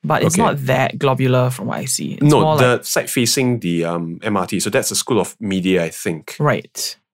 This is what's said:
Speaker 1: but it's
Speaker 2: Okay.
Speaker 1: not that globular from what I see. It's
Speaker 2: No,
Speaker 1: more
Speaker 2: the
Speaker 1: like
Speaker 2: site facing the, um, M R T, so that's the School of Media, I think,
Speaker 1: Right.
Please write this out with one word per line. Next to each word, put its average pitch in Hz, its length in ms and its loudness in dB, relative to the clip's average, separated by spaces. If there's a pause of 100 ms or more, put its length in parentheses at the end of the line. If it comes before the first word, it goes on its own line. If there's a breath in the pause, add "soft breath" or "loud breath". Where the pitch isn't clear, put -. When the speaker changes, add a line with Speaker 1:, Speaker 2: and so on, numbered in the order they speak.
Speaker 1:
but 156 180 2
it's 160 120 2
Speaker 2:
Okay. 202 80 2
Speaker 1:
not 147 240 0
that 131 320 0
globular 127 520 2
from 123 180 -8
what - 100 -4
I 131 80 -8
see. - 280 -6
It's - 80 -2
Speaker 2:
No, 147 200 6
Speaker 1:
more 156 160 2
Speaker 2:
the 123 180 6
Speaker 1:
like - 80 -8
Speaker 2:
site - 260 -2
facing 123 500 0
the, 85 260 0
um, 85 360 -6
M 107 140 -2
R 92 100 0
T, 90 140 -4
so - 80 -2
that's 107 220 0
the 101 60 -8
School 113 220 0
of 87 220 -2
Media, 92 440 0
I 82 60 -4
think, - 480 -8
Speaker 1:
Right. - 580 -2 (180)